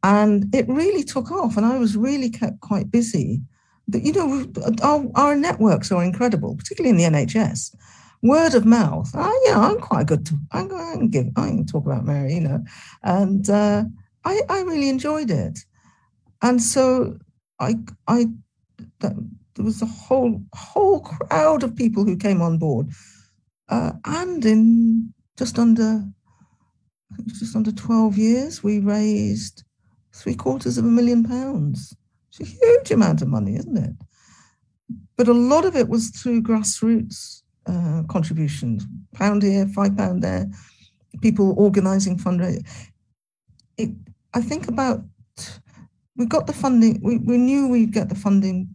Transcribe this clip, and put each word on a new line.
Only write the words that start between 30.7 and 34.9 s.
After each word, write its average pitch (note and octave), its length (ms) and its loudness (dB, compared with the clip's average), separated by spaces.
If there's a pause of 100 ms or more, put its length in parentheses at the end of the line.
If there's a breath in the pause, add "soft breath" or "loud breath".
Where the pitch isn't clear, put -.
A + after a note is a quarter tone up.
of A3+ 60 0
a A#3 40 2
million A#3+ 360 4
pounds. A3+ 720 -6 (320)
It's - 120 -20
a - 40 -10
huge B4+ 460 4
amount E3+ 320 4
of C3+ 60 -2
money, - 280 -2
isn't D4+ 200 -6
it? D3 180 -4 (1200 soft breath)